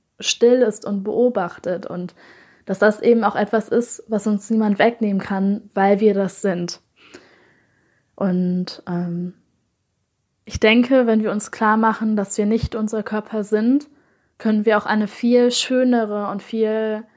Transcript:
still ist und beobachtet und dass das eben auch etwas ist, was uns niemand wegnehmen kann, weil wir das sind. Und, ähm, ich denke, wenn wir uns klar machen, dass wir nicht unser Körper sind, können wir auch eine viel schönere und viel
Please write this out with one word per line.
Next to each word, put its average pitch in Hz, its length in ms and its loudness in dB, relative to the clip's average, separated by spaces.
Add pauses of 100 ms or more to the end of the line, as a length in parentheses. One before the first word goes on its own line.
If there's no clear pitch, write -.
(200)
still 247 420 4
ist 220 240 -2
und 202 180 -4
beobachtet 202 840 -2
und 180 260 -10 (520)
dass 190 140 -6
das 214 220 4
eben 233 220 4
auch 208 120 0
etwas 208 340 -2
ist, 233 380 -2
was 214 200 -4
uns 208 220 -2
niemand 214 280 2
wegnehmen 214 420 0
kann, 196 540 -2
weil 196 260 4
wir 214 140 4
das 196 280 -2
sind. 175 380 -4 (1400)
Und, 180 720 -2
ähm, 175 460 -6 (1120)
ich - 140 -10
denke, 240 480 4
wenn 220 160 2
wir 208 80 -2
uns 208 200 -6
klar 220 260 0
machen, 220 380 0
dass 202 220 -4
wir 208 80 0
nicht 226 300 -2
unser 214 280 -4
Körper 214 400 -6
sind, 226 440 0 (500)
können 214 280 0
wir 214 120 4
auch 208 80 -2
eine 214 220 0
viel 240 440 2
schönere 240 760 0
und 202 140 -8
viel 220 600 -4 (140)